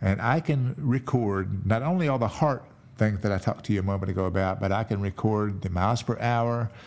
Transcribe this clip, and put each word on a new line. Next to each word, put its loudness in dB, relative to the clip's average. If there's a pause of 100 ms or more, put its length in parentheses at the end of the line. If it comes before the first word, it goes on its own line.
And 2
I 2
can 0
record 0
not 2
only 0
all 2
the 2
heart 0 (320)
things 2
that 2
I 2
talked -4
to 2
you 2
a 0
moment -2
ago 0
about, 0
but 0
I 0
can -2
record -2
the -6
miles 0
per -2
hour, 0 (160)